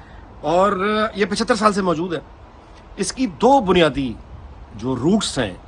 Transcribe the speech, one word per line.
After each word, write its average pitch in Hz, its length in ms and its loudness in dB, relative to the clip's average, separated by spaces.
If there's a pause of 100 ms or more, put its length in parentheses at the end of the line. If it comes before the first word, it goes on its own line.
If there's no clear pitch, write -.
(400)
اور، 180 300 2
آ، 208 340 -2 (100)
یہ 196 140 0
پچھتر 220 260 0
سال 208 180 2
سے 202 80 -2
موجود 175 320 -2
ہے۔ 139 60 -4 (760)
اس - 180 -6
کی 254 140 -2
دو 226 320 4
بنیادی 151 540 2 (640)
جو 123 200 -4
روٹس 156 440 0
ہیں، 98 140 -4 (140)